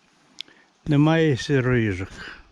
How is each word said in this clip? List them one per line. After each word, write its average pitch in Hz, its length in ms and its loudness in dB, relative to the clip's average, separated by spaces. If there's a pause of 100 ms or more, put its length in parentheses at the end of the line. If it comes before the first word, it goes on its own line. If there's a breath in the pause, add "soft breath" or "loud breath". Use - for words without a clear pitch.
(840 loud breath)
Немає 151 520 2
сироїжок. 120 1000 -2 (140)